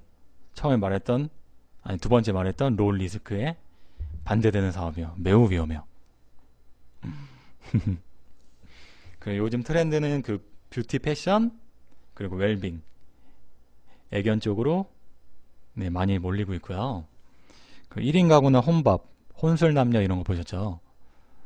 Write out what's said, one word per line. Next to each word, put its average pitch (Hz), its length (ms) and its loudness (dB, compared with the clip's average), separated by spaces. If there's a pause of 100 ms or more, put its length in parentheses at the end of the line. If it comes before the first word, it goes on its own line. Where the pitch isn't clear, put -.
(540)
처음에 139 240 2
말했던, 107 500 0 (540)
아니, 95 160 -4
두 104 100 -4
번째 113 240 4
말했던 95 440 0
롤 101 220 4
리스크에 98 580 -4 (680)
반대되는 104 480 2
사업이요. 82 460 -6
매우 98 320 6
위험해요. 80 340 -2 (1160)
<laughs> - 960 -6 (1200)
그 101 180 -4
요즘 110 260 0
트렌드는 151 600 0
그 104 200 -4 (280)
뷰티 127 300 -4
패션, 202 580 0 (560)
그리고 92 220 -6
웰빙, 95 440 0 (1300)
애견 107 280 2
쪽으로, 127 500 0 (840)
네, 92 160 -4
많이 92 280 2
몰리고 95 360 -2
있고요. 92 520 -6 (840)
그 - 120 -8
일 139 160 2
인 180 120 8
가구나 139 320 8
혼밥, 131 440 4 (360)
혼술 160 340 4
남녀 120 280 4
이런 95 160 2
거 87 60 -4
보셨죠? 90 560 -4 (640)